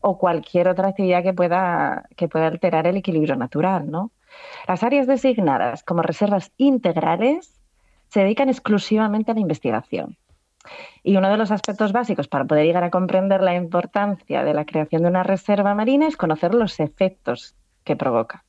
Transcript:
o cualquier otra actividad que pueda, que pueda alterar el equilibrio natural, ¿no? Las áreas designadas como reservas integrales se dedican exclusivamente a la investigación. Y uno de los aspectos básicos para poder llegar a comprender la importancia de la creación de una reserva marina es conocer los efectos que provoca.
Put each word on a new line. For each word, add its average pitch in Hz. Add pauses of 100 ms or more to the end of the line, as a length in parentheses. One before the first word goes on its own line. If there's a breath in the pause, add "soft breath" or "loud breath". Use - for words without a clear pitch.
o 185
cualquier 175
otra 185
actividad 185
que 185
pueda, 175 (120)
que 170
pueda 160
alterar 160
el 180
equilibrio 156
natural, 156
¿no? 180 (580 loud breath)
Las 185
áreas 254
designadas 180
como 170
reservas 196
integrales 240 (480)
se 208
dedican 220
exclusivamente 214
a 226
la 220
investigación. 120 (840 loud breath)
Y 196
uno 190
de 208
los 214
aspectos 202
básicos 226
para 139
poder 156
llegar 175
a 175
comprender 185
la 185
importancia 175
de 151
la 151
creación 160
de 175
una 185
reserva 196
marina 262
es 311
conocer 175
los 226
efectos - (300)
que 143
provoca. 117